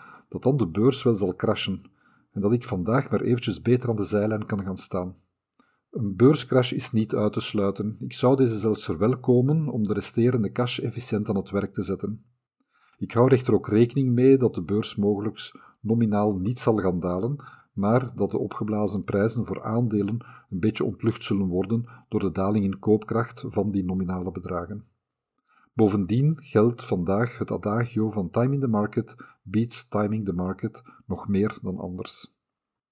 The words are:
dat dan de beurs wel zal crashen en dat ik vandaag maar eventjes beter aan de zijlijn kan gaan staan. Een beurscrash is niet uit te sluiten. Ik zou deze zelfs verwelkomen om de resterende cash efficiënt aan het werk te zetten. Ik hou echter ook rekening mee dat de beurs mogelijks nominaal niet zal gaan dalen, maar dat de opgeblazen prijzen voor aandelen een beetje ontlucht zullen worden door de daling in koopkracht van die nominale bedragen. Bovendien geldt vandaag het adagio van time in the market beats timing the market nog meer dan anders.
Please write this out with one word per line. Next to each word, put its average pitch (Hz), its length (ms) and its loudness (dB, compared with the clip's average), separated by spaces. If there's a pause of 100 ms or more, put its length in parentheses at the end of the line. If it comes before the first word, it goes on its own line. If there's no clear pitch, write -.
(280)
dat - 140 -10
dan 135 140 2
de 113 100 2
beurs 107 360 2
wel 117 120 4
zal 95 200 -2
crashen 98 480 -2 (500)
en - 80 -6
dat 101 120 2
ik 120 120 0
vandaag 107 460 -2
maar 101 100 0
eventjes 113 420 -2
beter 123 260 2
aan 113 80 0
de 101 60 -2
zijlijn 104 440 0
kan 101 160 -4
gaan 92 160 -6
staan. 92 380 -8 (720)
Een 101 260 -4
beurscrash 127 560 4
is - 200 -8
niet 110 220 0
uit 107 180 0
te - 80 -4
sluiten. 101 600 -2
Ik 127 120 -10
zou 127 240 4
deze 120 220 2
zelfs 104 260 0
verwelkomen 127 840 2
om 113 180 -2
de 98 60 0
resterende 117 600 0
cash 123 260 -2
efficiënt 107 500 -4
aan 101 80 0
het 92 140 -4
werk 98 220 -2
te - 100 -4
zetten. 98 420 -6 (760)
Ik - 140 -8
hou 123 180 6
echter 123 240 4
ook 95 140 0
rekening 120 440 4
mee 127 260 6
dat 123 160 2
de 95 80 -6
beurs 101 340 -4
mogelijks 101 600 -2 (220)
nominaal 107 560 2
niet 107 220 -2
zal 113 180 2
gaan 90 240 0
dalen, 92 360 -2 (360)
maar 117 420 0
dat 101 160 -2
de - 80 -2
opgeblazen 104 680 -4
prijzen 110 420 0
voor - 160 -6
aandelen 110 560 0 (320)
een 92 100 -6
beetje 107 240 0
ontlucht 110 400 -2
zullen 98 220 0
worden 98 380 -2 (240)
door 107 120 -2
de 98 120 -2
daling 101 320 0
in 98 140 -2
koopkracht 110 680 0
van 107 220 -2
die 95 140 0
nominale 92 460 -4
bedragen. 90 540 -8 (880)
Bovendien 110 680 2
geldt 117 440 2
vandaag 98 540 -2
het - 120 -4
adagio 110 600 -2
van 98 200 -4
time 123 240 0
in 139 60 -2
the 135 80 -2
market 107 480 -2 (260)
beats 110 460 -4
timing 104 360 -2
the 95 80 -2
market 92 500 -6 (240)
nog - 220 -8
meer 101 340 0
dan 95 160 -6
anders. - 560 -12 (580)